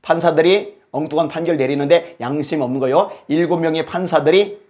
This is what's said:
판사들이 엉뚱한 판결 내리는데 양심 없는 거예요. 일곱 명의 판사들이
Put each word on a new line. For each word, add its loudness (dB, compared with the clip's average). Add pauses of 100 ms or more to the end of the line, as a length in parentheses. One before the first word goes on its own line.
판사들이 2 (120)
엉뚱한 -2
판결 -2
내리는데 0
양심 -4
없는 -2
거예요. 2 (160)
일곱 0
명의 -2
판사들이 0